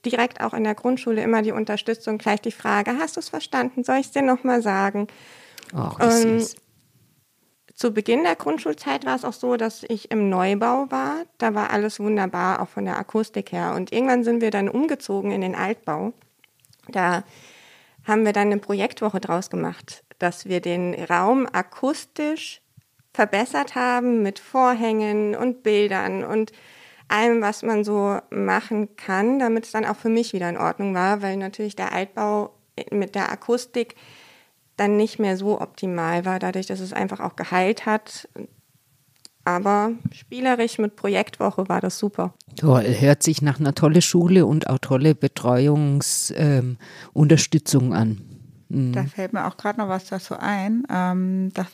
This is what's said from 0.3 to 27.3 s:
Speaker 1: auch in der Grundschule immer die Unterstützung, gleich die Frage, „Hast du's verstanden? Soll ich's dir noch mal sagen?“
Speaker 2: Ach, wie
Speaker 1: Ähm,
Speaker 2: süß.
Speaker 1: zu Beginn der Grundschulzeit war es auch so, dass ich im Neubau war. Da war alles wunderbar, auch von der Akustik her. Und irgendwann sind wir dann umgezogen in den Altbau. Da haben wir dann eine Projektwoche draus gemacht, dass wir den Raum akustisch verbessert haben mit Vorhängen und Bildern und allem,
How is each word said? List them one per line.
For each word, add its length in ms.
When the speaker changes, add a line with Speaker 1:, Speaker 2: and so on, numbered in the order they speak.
Speaker 1:
auch 140
in 100
der 120
Grundschule 460
immer 200
die 100
Unterstützung, 680
gleich 200
die 140
Frage, 440
„Hast 200
du's 100
verstanden? 560
Soll 140
ich's 140
dir 100
noch 240
mal 160
sagen?“ 460
Speaker 2:
Ach, 260
wie 60
Speaker 1:
Ähm, 340
Speaker 2:
süß. 160
Speaker 1:
zu 180
Beginn 300
der 120
Grundschulzeit 680
war 100
es 100
auch 80
so, 240
dass 260
ich 280
im 180
Neubau 600
war. 320
Da 160
war 160
alles 280
wunderbar, 640
auch 80
von 160
der 120
Akustik 540
her. 240
Und 160
irgendwann 320
sind 160
wir 120
dann 180
umgezogen 600
in 100
den 140
Altbau. 580
Da 340
haben 180
wir 80
dann 140
eine 120
Projektwoche 600
draus 300
gemacht, 540
dass 260
wir 160
den 320
Raum 580
akustisch 1120
verbessert 640
haben 460
mit 180
Vorhängen 960
und 280
Bildern 600
und 280
allem, 340